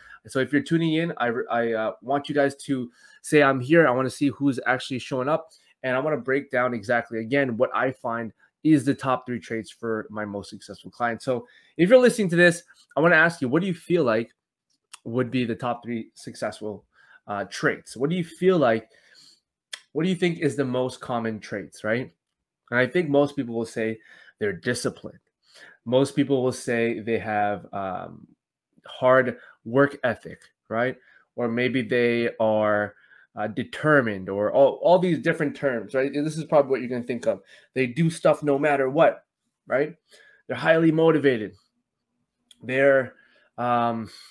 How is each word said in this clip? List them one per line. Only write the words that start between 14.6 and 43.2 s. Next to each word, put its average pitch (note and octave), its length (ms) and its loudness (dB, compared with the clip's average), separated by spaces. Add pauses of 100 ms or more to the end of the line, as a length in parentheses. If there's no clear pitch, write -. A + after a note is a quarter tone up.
would A#2+ 260 -2
be B2 140 0
the A2+ 100 -4
top A#2+ 300 -6
three A2+ 300 -8
successful, G#2+ 680 -10 (440)
uh, G2+ 160 -6
traits? - 520 -6
What C#3 140 -2
do F3+ 60 -2
you F3 80 -2
feel F3+ 340 0
like, A#2 320 2 (1000)
what D3 100 -4
do F3+ 60 0
you F#3 80 -2
think E3+ 240 -2
is D3+ 160 -2
the C#3 80 -2
most B2+ 360 -4
common A2+ 380 -6
traits, F#2+ 460 -12
right? A#2 280 -4 (600)
And B2 80 2
I B2+ 80 2
think F3 200 0
most C#3+ 280 2
people A#2+ 180 -6
will A2+ 120 -4
say A2+ 340 -6 (400)
they're G#2 120 -2
disciplined. - 680 -6 (640)
Most C3 320 2
people C3+ 260 2
will B2 100 0
say A#2 460 -2
they G#2+ 200 -2
have, G#2 540 -4
um, F2+ 540 -10 (600)
hard B2+ 500 2 (280)
work C3+ 380 2
ethic, G#2+ 380 -6 (280)
right? B2 280 -2 (400)
Or A#2+ 100 -2
maybe B2 360 0
they A#2+ 480 0 (100)
are, G#2+ 560 0 (400)
uh, G#2+ 100 -6
determined, A2+ 840 0
or G2+ 200 -2
all, B2 300 4
all F3 180 6
these F3 200 0
different D3+ 360 -2
terms, A#2 380 -4
right? C3+ 180 0
This D3 280 -4
is D3+ 60 -6
probably C#3+ 260 2
what C3+ 100 0
you're B2 80 -8
gonna B2 140 -6
think A#2+ 240 -6
of. G2+ 160 -2 (320)
They C3 120 0
do D3+ 220 0
stuff D#3+ 340 0
no C#3+ 160 2
matter C#3 300 2
what, C#3+ 380 2 (400)
right? D#3 280 -2 (520)
They're B2 100 -8
highly E3 340 4
motivated. C#3 600 2 (1120)
They're, C3+ 500 2 (460)